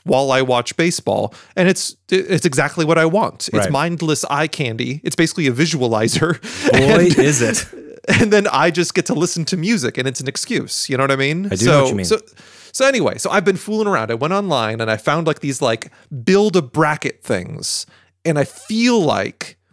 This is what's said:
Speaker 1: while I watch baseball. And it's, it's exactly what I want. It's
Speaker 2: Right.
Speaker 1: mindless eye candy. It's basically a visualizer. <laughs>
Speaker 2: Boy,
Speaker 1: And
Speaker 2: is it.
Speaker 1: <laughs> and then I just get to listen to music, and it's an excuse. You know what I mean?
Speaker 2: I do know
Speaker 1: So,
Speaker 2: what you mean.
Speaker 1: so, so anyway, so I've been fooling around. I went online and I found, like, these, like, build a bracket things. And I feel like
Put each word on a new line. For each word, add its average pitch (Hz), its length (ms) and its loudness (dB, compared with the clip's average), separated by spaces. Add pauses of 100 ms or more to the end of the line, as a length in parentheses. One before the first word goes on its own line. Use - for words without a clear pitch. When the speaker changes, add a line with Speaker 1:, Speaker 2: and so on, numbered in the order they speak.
Speaker 1:
while 135 280 2
I 131 100 4
watch 123 340 0
baseball. 104 560 -2 (240)
And 180 120 4
it's, - 280 -2 (140)
it's 190 340 0
exactly 151 400 0
what 160 140 2
I 160 80 4
want. 190 420 -2
It's - 80 -2 (100)
Speaker 2:
Right. - 40 0
Speaker 1:
mindless 156 580 -2
eye 147 200 0
candy. 123 560 -6
It's - 120 -6
basically 160 300 0
a 131 60 2
visualizer. 127 920 0
<laughs> - 300 -2
Speaker 2:
Boy, 127 60 4
Speaker 1:
And 160 400 4
Speaker 2:
is 139 220 4
it. 113 240 0 (440)
Speaker 1:
<laughs> - 0 -
and 214 240 4
then 208 160 4
I 151 220 2
just 165 240 -2
get 175 120 0
to - 80 -2
listen 165 320 -2
to 185 100 -4
music, 165 400 -2
and 131 120 -2
it's 127 120 -6
an 131 80 -8
excuse. - 600 -6
You 131 80 -2
know 135 60 2
what 139 80 2
I 135 40 0
mean? 151 300 -2
Speaker 2:
I 196 100 -4
do 98 100 0
know - 60 4
Speaker 1:
So, 143 100 6
Speaker 2:
what 131 80 2
you 117 40 -2
mean. 95 120 -4
Speaker 1:
so, 220 120 2 (540)
so - 140 0
anyway, 226 300 0
so - 140 -6
I've 196 140 2
been 190 120 2
fooling 214 300 -2
around. 156 240 0
I 117 40 -2
went 143 200 -2
online 127 460 0
and 113 100 -2
I 110 80 0
found, 156 280 0
like, 151 140 0
these, 139 220 -4
like, 113 280 -2 (340)
build 190 320 4
a 175 60 2
bracket 151 600 -2
things. - 640 -6 (380)
And 156 140 0
I 139 60 2
feel 233 560 0
like - 560 -2 (160)